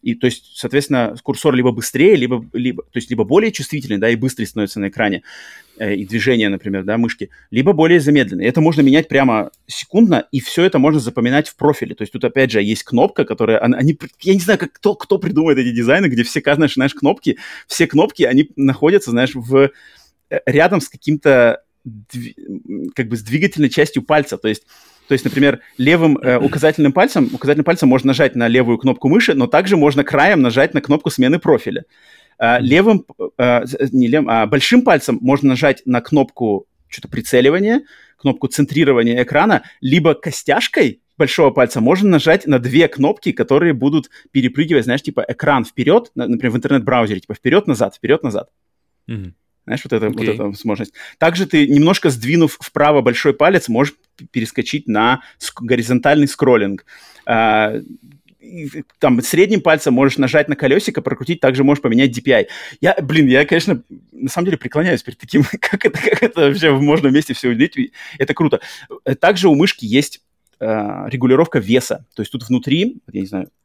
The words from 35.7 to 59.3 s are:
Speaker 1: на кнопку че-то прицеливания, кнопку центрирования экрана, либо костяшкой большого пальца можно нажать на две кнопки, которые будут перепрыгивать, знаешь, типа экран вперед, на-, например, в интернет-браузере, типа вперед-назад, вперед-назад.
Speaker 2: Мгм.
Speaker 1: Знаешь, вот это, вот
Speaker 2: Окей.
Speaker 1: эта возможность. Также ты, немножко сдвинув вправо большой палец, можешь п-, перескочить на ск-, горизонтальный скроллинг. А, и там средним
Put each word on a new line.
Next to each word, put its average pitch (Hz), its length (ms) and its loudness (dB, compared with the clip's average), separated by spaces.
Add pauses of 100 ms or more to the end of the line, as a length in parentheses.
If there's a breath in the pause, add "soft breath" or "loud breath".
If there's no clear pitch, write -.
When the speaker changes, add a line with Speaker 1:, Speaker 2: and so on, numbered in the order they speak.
Speaker 1:
на 123 160 0
кнопку 120 640 -2 (240)
че-то - 180 -18
прицеливания, 175 760 2 (360 soft breath)
кнопку 135 300 -2
центрирования 131 760 0
экрана, 165 400 0 (200 loud breath)
либо 151 320 2
костяшкой - 840 -2 (180)
большого 147 340 2
пальца 123 300 0
можно 185 280 2
нажать 160 360 2
на 139 140 2
две 131 280 2
кнопки, - 440 -2
которые 151 420 0
будут 139 360 -2 (220 soft breath)
перепрыгивать, 135 520 0
знаешь, 127 180 -4
типа - 260 -6
экран 127 360 -2
вперед, 165 520 -2
на-, 120 120 -6
например, 117 240 -2
в 120 60 -4
интернет-браузере, 117 600 0
типа - 140 -14
вперед-назад, 131 640 0
вперед-назад. 117 520 -4 (600)
Speaker 2:
Мгм. 98 260 -12 (320)
Speaker 1:
Знаешь, 127 180 -8
вот 127 100 -6
это, 107 160 -2
вот 95 100 -8
Speaker 2:
Окей. 110 140 -2
Speaker 1:
эта 110 100 -6
возможность. 101 480 -6 (260 loud breath)
Также 170 280 0
ты, 151 220 2
немножко 156 420 2
сдвинув 143 500 0
вправо 147 400 2
большой 123 320 0
палец, 165 360 2
можешь 123 260 0 (220)
п-, - 140 -20
перескочить - 580 -6
на 117 340 0 (160 loud breath)
ск-, - 260 -14
горизонтальный 127 640 2
скроллинг. 107 560 0 (420 soft breath)
А, 110 480 0 (680)
и 156 420 -14 (160)
там 123 240 2
средним 190 400 2